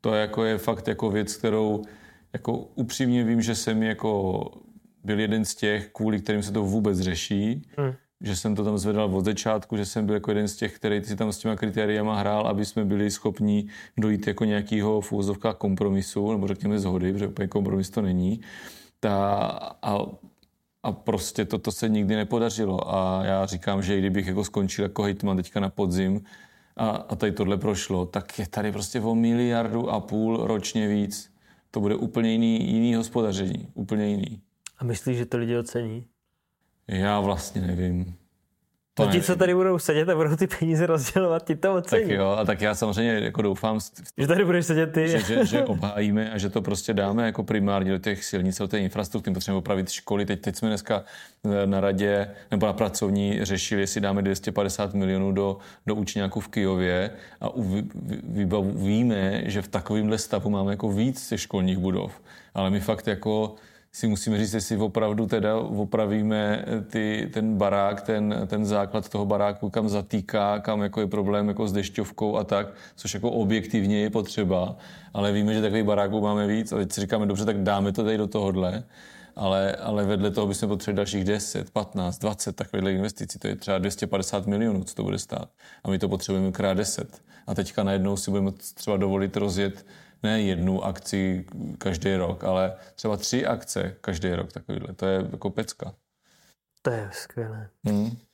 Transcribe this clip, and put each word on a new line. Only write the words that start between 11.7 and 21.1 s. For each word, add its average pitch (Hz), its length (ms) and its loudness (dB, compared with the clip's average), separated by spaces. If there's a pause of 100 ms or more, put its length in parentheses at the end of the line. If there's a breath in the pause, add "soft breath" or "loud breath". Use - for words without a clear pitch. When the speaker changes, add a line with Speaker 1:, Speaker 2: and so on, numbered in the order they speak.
Speaker 1:
hrál, 104 280 2
aby 104 180 0
jsme 107 200 -2
byli 101 260 2
schopni 104 560 0 (300 loud breath)
dojít 104 300 0
jako 104 180 0
nějakýho 104 560 0
v - 100 -8
uvozovkách 101 440 0
kompromisu, 98 760 0
nebo 101 160 0
řekněme 101 320 0
shody, 92 340 0
protože 101 140 -2
úplně 98 200 -4
kompromis 98 420 0
to 110 120 -2
není. 185 400 0 (580 loud breath)
Ta, 101 360 4 (460)
a, 104 240 2 (800)
a 117 80 0
prostě 104 540 0